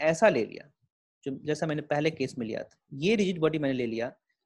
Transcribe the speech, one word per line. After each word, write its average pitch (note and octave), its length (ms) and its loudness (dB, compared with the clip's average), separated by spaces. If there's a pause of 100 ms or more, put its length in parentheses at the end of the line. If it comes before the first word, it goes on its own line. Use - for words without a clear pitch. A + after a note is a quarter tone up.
ऐसा E3 280 6
ले A#2+ 160 2
लिया, - 240 -14 (540)
जो, C#3 220 -6
जैसा D3+ 200 -2
मैंने D3+ 160 -2
पहले D3+ 300 0
केस C3+ 260 -4
में A#2 100 -4
लिया A2 160 -6
था, - 140 -20 (160)
ये E3+ 220 2
रिजिड F#3+ 240 2
बॉडी D#3 200 2
मैंने C3+ 180 0
ले A#2+ 80 -2
लिया, A2+ 240 -4 (360)